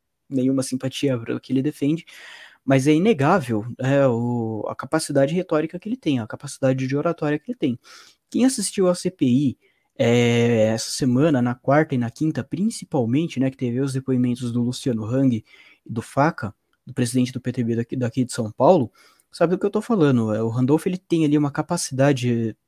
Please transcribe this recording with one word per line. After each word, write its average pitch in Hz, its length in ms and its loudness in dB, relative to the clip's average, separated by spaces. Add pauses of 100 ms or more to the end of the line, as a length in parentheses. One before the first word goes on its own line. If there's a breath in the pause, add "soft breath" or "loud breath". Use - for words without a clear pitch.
(280)
nenhuma 131 340 0
simpatia 131 560 -4
pro 120 200 -6
que - 140 -8
ele 131 100 0
defende, 151 440 -2 (580 loud breath)
mas 135 220 2
é 156 60 6
inegável, 147 720 2 (120)
é, 139 280 2
o, 117 640 -2
a - 60 -8
capacidade 147 600 0
retórica 165 440 -2
que 214 100 -12
ele 247 80 -4
tem, 135 240 -2
a 110 60 -6
capacidade 131 600 -4
de 139 100 -2
oratória 151 420 -2
que - 120 -12
ele - 80 -8
tem. 123 200 -2 (520 loud breath)
Quem 226 160 2
assistiu 202 420 0
à 180 60 2
C 180 160 -4
P - 160 0
I, 127 320 2 (400)
é, 120 720 4
essa 110 220 -4
semana, 131 520 2
na 123 120 0
quarta 147 400 0
e 123 40 0
na 117 120 -2
quinta, 156 320 -4
principalmente, 156 960 -2
né, 131 120 0
que 135 80 -20
teve 123 220 -2
os 139 120 -2
depoimentos 123 600 -2
do 120 100 0
Luciano 120 420 -2
Hang 123 400 0 (400 soft breath)
e - 60 -20
do 113 100 -4
Faca, 131 540 -2 (320)
do 127 80 -16
presidente 123 360 0
do 123 100 -8
P 123 120 -6
T 127 100 -4
B 113 140 0
daqui, 117 180 -4
daqui 123 300 -2
de - 80 -8
São 110 180 -6
Paulo, 139 400 4 (400 soft breath)
sabe 175 240 0
do - 40 -4
que 202 80 -2
eu 202 40 0
tô 208 120 -2
falando. 135 500 2
É, 110 100 0
o 113 60 0
Randolph, 127 380 0
ele 180 100 -2
tem 160 300 0
ali 147 100 2
uma 147 140 2
capacidade 131 1080 -2 (120)